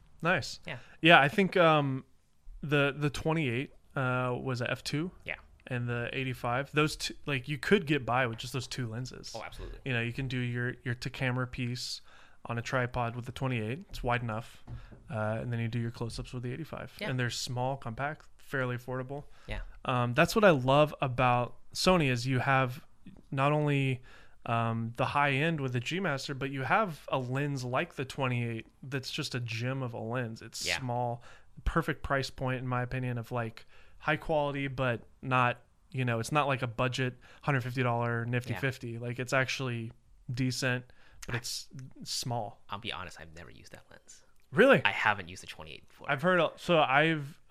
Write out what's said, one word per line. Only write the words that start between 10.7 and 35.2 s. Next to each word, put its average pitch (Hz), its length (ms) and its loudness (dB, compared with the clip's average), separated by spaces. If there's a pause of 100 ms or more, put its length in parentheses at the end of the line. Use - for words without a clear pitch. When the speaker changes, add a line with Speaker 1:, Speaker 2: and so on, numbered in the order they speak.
Speaker 1:
your 127 120 -2
to - 140 -8
camera 127 380 -2
piece 123 540 -6 (440)
on 117 120 -4
a 117 40 -2
tripod 120 540 -2
with 120 100 -8
the 120 80 -8
twenty-eight. 127 560 -4
It's - 140 -8
wide 120 200 0
enough. 113 400 -8 (480)
Uh, 110 300 -2
and 123 100 -6
then 117 80 -2
you 117 80 0
do 117 120 -2
your 113 120 -2
close-ups 120 420 -8
with 123 100 -8
the 123 100 -6
eighty-five. - 460 -10
Speaker 2:
Yeah. 208 100 -4
Speaker 1:
And 127 100 -2
they're 123 100 0
small, 127 460 -4
compact, 135 500 -6 (120)
fairly 127 400 -2
affordable. 127 480 -8 (220)
Speaker 2:
Yeah. 107 120 -6 (260)
Speaker 1:
Um, 123 280 2
that's 160 220 6
what 214 100 8
I 190 60 12
love 143 500 6
about 123 540 2 (200)
Sony 175 340 6
is 123 160 0
you 131 140 2
have 131 420 2 (500)
not 139 200 2
only, 139 500 2 (440)
um, 113 500 0
the 139 100 2
high 143 260 2
end 151 280 2
with 131 140 -2
the 123 80 0
G 160 180 -4
Master, 147 340 -2
but 135 160 -4
you 135 120 -4
have 165 480 0
a 147 80 0
lens 131 480 -2
like 139 300 -2
the 139 100 -4
twenty-eight 120 600 -2 (160)
that's 131 280 -6
just - 240 -4
a 123 60 -2
gem 120 420 -4
of 117 100 -6
a 113 60 -8
lens. 113 420 -4
It's - 240 -10
Speaker 2:
Yeah. 87 140 2
Speaker 1:
small, 120 440 -4 (420)
perfect - 380 0
price 135 260 0
point, 127 300 -2
in 127 80 -6
my 123 160 0
opinion, 123 340 -2
of, 117 160 -6
like, 117 320 -4 (340)
high 156 160 0
quality, 143 520 0
but 127 340 0 (220)